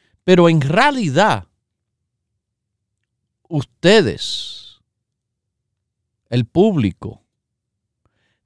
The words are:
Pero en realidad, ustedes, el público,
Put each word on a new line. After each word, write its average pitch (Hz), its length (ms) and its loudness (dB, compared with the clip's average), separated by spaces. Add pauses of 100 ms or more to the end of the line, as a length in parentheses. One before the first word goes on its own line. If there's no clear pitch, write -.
(260)
Pero 175 240 4
en 165 100 2
realidad, 175 880 -2 (2000)
ustedes, - 1300 -2 (1500)
el 120 160 -2
público, 165 800 -2 (1200)